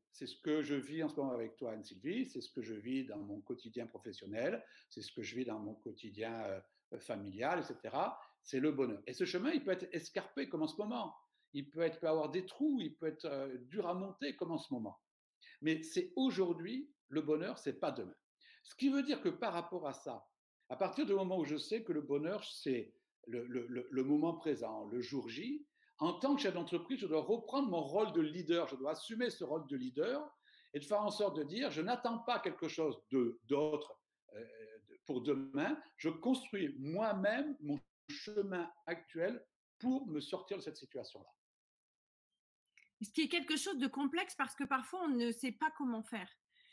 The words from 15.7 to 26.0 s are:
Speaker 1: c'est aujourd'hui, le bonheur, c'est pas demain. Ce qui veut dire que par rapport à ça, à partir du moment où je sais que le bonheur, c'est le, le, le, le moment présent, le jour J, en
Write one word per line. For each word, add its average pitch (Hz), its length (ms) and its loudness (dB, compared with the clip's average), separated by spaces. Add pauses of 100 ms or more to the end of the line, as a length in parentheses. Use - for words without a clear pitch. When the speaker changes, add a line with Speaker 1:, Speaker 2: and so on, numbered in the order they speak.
Speaker 1:
c'est 180 340 -2
aujourd'hui, 190 720 2 (180)
le 151 140 2
bonheur, 151 360 2
c'est - 220 -4
pas 151 120 2
demain. 95 220 -6 (480)
Ce - 120 -18
qui 277 160 4
veut 277 120 4
dire 285 200 0
que 175 80 4
par 202 240 0
rapport 170 340 -2
à 135 60 -4
ça, 117 320 -8 (420)
à 127 80 -4
partir 196 300 2
du 196 80 6
moment 190 240 4
où 156 60 4
je 147 120 0
sais 220 260 0
que 185 100 -2
le 151 100 2
bonheur, 151 420 0
c'est - 500 -2 (320)
le, 117 200 -4
le, 123 220 -2
le, 123 220 -4
le 131 140 4
moment 156 300 6
présent, 110 520 0
le 120 140 -2
jour 123 280 -4
J, 226 380 -6 (320)
en 165 160 2